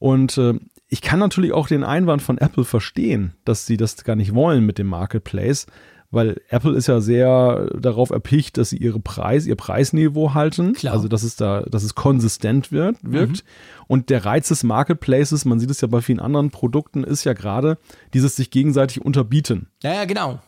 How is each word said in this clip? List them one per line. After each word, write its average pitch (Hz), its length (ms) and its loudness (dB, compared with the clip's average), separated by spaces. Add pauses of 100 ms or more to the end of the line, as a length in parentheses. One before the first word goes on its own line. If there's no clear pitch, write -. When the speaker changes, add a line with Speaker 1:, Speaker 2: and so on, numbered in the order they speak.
Speaker 1:
Und, 131 380 2
äh, 120 160 2 (320)
ich - 140 -6
kann - 180 0
natürlich 185 340 2
auch 156 140 0
den 147 160 0
Einwand 156 400 0
von 127 160 -2
Apple 143 240 0
verstehen, 117 680 -2 (120)
dass - 220 -2
sie 113 100 0
das 110 280 -4
gar 113 100 -2
nicht 101 180 -2
wollen 135 320 4
mit 107 140 0
dem 101 80 -2
Marketplace, 98 800 -4 (460)
weil 113 280 0 (100)
Apple 127 260 0
ist 127 100 0
ja 120 140 2
sehr 123 760 4
darauf 123 340 0
erpicht, - 480 0
dass 123 120 2
sie - 60 -6
ihre 113 240 -2
Preis-, 135 460 -2
ihr 110 100 0
Preisniveau 147 760 0
halten. 165 400 2
Speaker 2:
Klar. 127 180 -6
Speaker 1:
Also, 110 160 0
dass 107 160 0
es 117 100 -4
da, 101 280 -2
dass 107 200 -4
es 107 140 -6
konsistent 127 720 2
wird, 170 320 0
wirkt. 135 400 -2
Speaker 2:
Mhm. - 60 -20 (380)
Speaker 1:
Und 131 220 0
der 120 160 2
Reiz 123 240 0
des 156 140 0
Marketplaces, 139 840 0
man 117 160 2
sieht 123 80 -2
es 143 140 -4
ja 123 60 0
bei 120 120 2
vielen 120 180 0
anderen 143 320 -2
Produkten, 135 540 -4
ist - 200 -4
ja 131 100 0
gerade 107 420 -2 (380)
dieses 131 200 2
sich - 160 -4
gegenseitig 135 540 0
unterbieten. 127 600 0 (160)
Speaker 2:
Ja, 147 100 -2
ja, 202 140 -2
genau. 175 420 -4